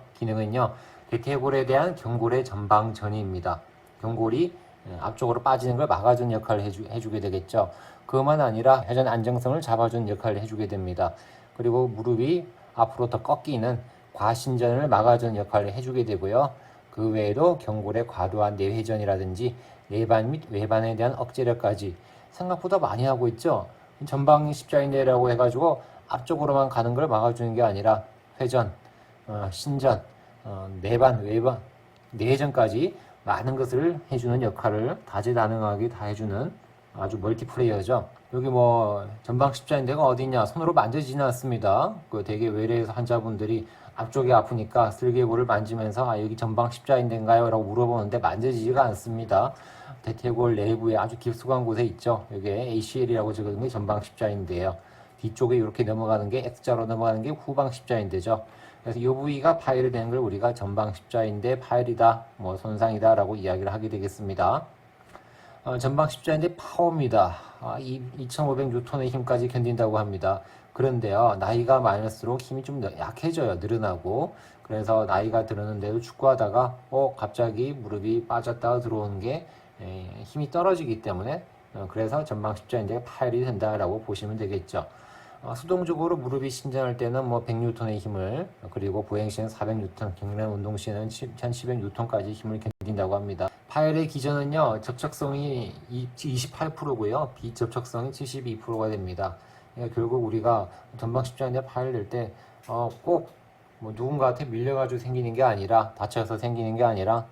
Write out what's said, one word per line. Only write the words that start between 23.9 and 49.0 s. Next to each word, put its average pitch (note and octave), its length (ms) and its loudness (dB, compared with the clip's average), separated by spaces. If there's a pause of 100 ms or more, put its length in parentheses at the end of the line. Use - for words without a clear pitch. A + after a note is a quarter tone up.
전방 D3 440 6
십자인대라고 C3+ 760 2
해가지고 B2 540 2 (240)
앞쪽으로만 C#3 640 0
가는 A#2+ 260 0
걸 D3+ 120 2
막아주는 A#2 460 2
게 A#2 80 2
아니라 A2 400 4 (380)
회전, B2 340 0 (540)
어, G#2 240 -6
신전, C3+ 500 0 (420)
어, F#2+ 240 -10 (140)
내반, A#2 420 4
외반, A2+ 360 2 (500)
내회전까지 B2+ 1000 0 (120)
많은 A2+ 320 -2
것을 C3 440 0 (120)
해주는 B2 300 0
역할을 A2 640 0
다재다능하게 A2 840 0
다 G#2+ 160 -10
해주는 G#2 460 -4 (440)
아주 F#2+ 240 -4
멀티플레이어죠. A2+ 880 0 (240)
여기 B2+ 160 -2
뭐 A#2 580 4 (140)
전방 C3 320 2
십자인대가 C#3+ 500 0
어디 B2+ 200 4
있냐, B2+ 240 2
손으로 E3 260 0
만져지지는 C3+ 520 2
않습니다. B2 680 2 (160)
그 G#2 140 -4
되게 A2 240 -2
외래에서 A2 460 0
환자분들이 A2+ 720 -2 (280)
앞쪽이 B2+ 380 2
아프니까 A2+ 560 4
슬개골을 A#2+ 560 2
만지면서 A2 640 0
"아, A2 100 0
여기 G#2+ 160 -4
전방 A#2 360 0
십자인대인가요?" A#2 800 4
라고 A2 120 2
물어보는데 A2+ 540 0
만져지지가 A#2+ 680 2
않습니다. A2+ 680 0 (480)